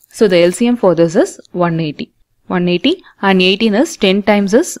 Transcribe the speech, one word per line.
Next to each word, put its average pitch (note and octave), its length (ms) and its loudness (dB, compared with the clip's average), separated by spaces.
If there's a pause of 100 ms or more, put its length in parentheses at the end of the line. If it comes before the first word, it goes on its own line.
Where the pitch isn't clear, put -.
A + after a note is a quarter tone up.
So - 180 0
the F3+ 160 4
L F3 80 4
C A#3 160 -2
M A#3+ 100 0
for F3 200 2
this E3 180 2
is D4+ 260 -2 (120)
one F3 260 -2
eighty. - 340 -8 (360)
One F3+ 200 -2
eighty, F3+ 340 -2 (200)
and F#3+ 180 2
eighteen G3+ 340 0
is C#4+ 220 -2
ten F#3+ 260 0
times G3+ 300 0
is C#4+ 280 0